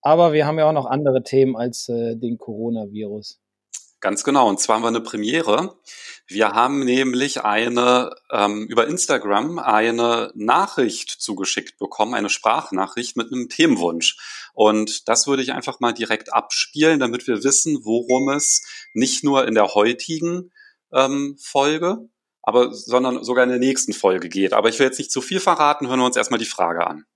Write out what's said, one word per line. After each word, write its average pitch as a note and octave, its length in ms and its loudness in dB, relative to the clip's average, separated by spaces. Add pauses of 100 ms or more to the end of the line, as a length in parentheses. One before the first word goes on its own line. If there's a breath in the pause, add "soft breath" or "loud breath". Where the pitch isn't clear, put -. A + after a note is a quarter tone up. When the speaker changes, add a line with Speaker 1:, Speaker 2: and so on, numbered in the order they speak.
Speaker 1:
Aber D#3+ 320 6
wir D3+ 140 4
haben D#3+ 120 -2
ja D3+ 80 4
auch D#3 60 4
noch C3+ 140 -2
andere C3 360 2
Themen C3 320 2
als, A#2 340 -6
äh, A#2 280 -2
den A#2 220 -6
Coronavirus. G#2+ 1000 -8 (640)
Speaker 2:
Ganz G2 240 -2
genau. C3+ 240 4
Und G2 100 -2
zwar - 160 2
haben A2+ 80 -2
wir A#2 60 2
eine A2+ 100 -2
Premiere. A#2 800 -2 (500 loud breath)
Wir G#2 240 0
haben C3 320 0
nämlich B2+ 640 0
eine, A#2+ 680 2 (160)
ähm, G#2 380 0
über A2+ 200 2
Instagram D3 720 -2
eine A#2 760 0
Nachricht B2 760 -2
zugeschickt - 680 -6
bekommen, G#2+ 380 -2
eine G#2 120 -2
Sprachnachricht A2 880 -2
mit B2+ 160 -4
einem B2 160 -4
Themenwunsch. F2 680 0 (360 loud breath)
Und G#2+ 540 2
das A2+ 180 0
würde C#3 160 0
ich B2+ 120 -4
einfach - 260 -8
mal A#2 140 0
direkt A2 400 -4
abspielen, D3 680 2
damit B2 260 -2
wir A2+ 200 -2
wissen, C#3 400 0
worum B2 420 0
es C#3 340 0 (320 loud breath)
nicht C3 300 -2
nur C3+ 240 2
in A2 60 -4
der G#2 200 4
heutigen, D#3+ 800 -2 (400 soft breath)
ähm, C#3 480 0
Folge, D#3+ 720 -2 (320)
aber, G#2+ 320 4
sondern B2 500 -2
sogar B2 220 4
in B2 60 0
der B2 80 0
nächsten C3 340 0
Folge F#2 340 2
geht. F#2+ 240 0
Aber G#2 160 4
ich A2+ 120 0
will C3+ 80 6
jetzt C3 120 -4
nicht - 140 -8
zu - 80 -4
viel F#3+ 180 -4
verraten, D3 480 2
hören C3 120 0
wir B2+ 60 4
uns B2 120 0
erstmal A#2 220 0
die A2+ 60 -4
Frage E2+ 400 -2
an. D#2 200 -8 (100)